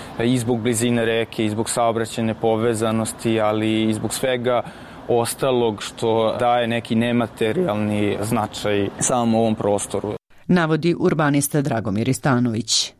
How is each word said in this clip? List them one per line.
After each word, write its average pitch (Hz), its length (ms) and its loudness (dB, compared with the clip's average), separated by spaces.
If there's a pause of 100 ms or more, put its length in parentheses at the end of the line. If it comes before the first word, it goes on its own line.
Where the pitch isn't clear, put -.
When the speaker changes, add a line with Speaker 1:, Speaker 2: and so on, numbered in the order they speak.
(240)
Speaker 1:
i 127 140 2
zbog 117 220 0
blizine 117 440 0
reke, 113 400 -2
i 107 60 0
zbog 107 200 -2
saobraćajne 113 640 0
povezanosti, 113 1040 0
ali 110 420 2
i 110 120 2
zbog 107 200 -4
svega 123 480 0 (460)
ostalog 120 760 0
što 110 580 0
daje 120 260 2
neki 113 280 -2
nematerijalni 110 1300 0
značaj 104 680 0 (120)
samom 120 340 2
ovom 113 200 2
prostoru. 101 580 0 (340)
Speaker 2:
Navodi 165 520 2
urbanista 147 600 2
Dragomir 113 480 -2
Istanović. 123 920 0